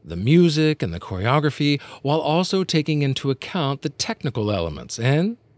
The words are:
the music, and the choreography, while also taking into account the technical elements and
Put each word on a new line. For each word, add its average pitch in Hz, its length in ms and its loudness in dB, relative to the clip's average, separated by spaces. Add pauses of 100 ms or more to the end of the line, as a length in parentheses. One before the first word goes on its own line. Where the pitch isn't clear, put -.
the 82 100 -10
music, 156 640 4
and 90 120 -2
the 85 80 -6
choreography, 143 800 0 (200)
while 147 200 0
also 180 420 0
taking 151 380 0
into 139 280 -2
account 139 520 -4
the 156 80 -4
technical 123 600 -4
elements 82 500 -4
and 156 360 2 (220)